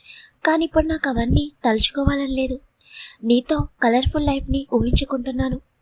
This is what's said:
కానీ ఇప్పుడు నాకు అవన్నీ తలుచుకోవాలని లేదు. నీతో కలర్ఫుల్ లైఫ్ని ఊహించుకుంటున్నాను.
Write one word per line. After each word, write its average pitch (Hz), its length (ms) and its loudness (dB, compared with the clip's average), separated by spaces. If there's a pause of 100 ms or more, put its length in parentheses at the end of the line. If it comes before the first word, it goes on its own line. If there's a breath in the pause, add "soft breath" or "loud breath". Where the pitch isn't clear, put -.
(460 loud breath)
కానీ 320 200 2
ఇప్పుడు 311 220 0
నాకు 311 220 2
అవన్నీ 254 360 2 (200)
తలుచుకోవాలని 269 720 0
లేదు. 262 180 -4 (680 loud breath)
నీతో 240 340 2 (260)
కలర్ఫుల్ 262 480 2
లైఫ్ని 277 420 -2
ఊహించుకుంటున్నాను. 254 840 -2 (220)